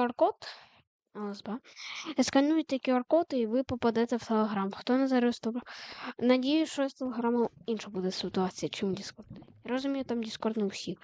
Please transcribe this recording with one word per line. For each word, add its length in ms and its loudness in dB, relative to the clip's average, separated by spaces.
R-код. 400 0
Ось, 280 -8
ба. 160 -6
Скануйте 540 2
Q 180 0
R-код, 360 2
і 160 0
ви 160 2
попадете 540 0
в 40 -6
Telegram. 560 0
Хто 200 0
не 120 4
зареєстрував? 540 2
Надіюсь, 520 4
що 180 0
з 120 -12
Telegram 480 2
інша 240 -4
буде 200 -2
ситуація, 600 -2
чим 240 -2
Discord. 300 -10
Я 60 -8
розумію, 340 -2
там 180 -2
Discord 360 -4
не 60 2
у 40 0
всіх, 360 -8